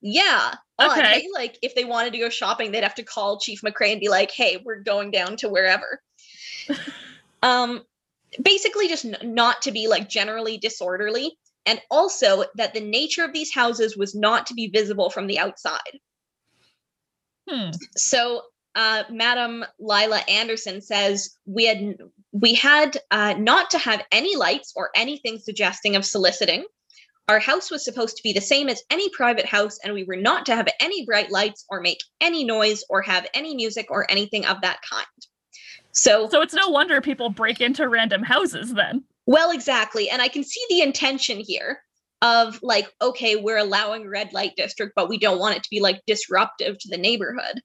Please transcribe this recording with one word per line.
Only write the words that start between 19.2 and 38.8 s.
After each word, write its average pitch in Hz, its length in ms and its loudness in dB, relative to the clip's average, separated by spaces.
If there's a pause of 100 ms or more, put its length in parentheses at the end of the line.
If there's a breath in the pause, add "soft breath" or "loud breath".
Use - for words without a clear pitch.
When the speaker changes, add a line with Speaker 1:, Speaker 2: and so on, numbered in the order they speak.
Speaker 1:
Lila 214 480 2
Anderson 214 540 -2
says, 202 640 -2
"We 208 200 2
had 220 120 4
n-, 202 200 -6 (360)
we 220 200 4
had, 285 440 4 (140)
uh, 208 260 2
not 277 320 4
to 349 80 0
have 226 340 0
any 311 240 2
lights 226 400 -2
or - 200 -4
anything 233 440 -4
suggesting 202 560 -2
of 196 100 0
soliciting. 190 600 0 (640 soft breath)
Our 214 100 6
house 277 320 0
was 311 140 -6
supposed 233 320 -6
to - 60 -20
be 214 100 0
the 196 80 2
same 285 260 2
as 247 220 -4
any 381 220 0
private 240 340 0
house, 208 360 0
and 208 120 -6
we 202 100 -6
were 180 140 -8
not 247 300 2
to 240 80 4
have 226 120 0 (140)
any 339 240 -2
bright 208 260 0
lights 208 380 -2
or 196 100 -6
make 175 200 -4 (200)
any 330 240 0
noise 214 460 2
or 196 120 2
have 185 320 0
any 302 220 -6
music 226 340 -4
or - 220 -2
anything 202 340 -2
of 196 140 0
that 185 220 -2
kind." - 240 -8 (880 loud breath)
So 220 360 6
Speaker 2:
So 311 120 6
it's 330 120 0
no 392 140 4
wonder 294 320 4
people 262 300 -4
break 220 320 -2
into 254 260 2
random 226 360 2
houses 254 500 0
then. 220 320 -2 (200)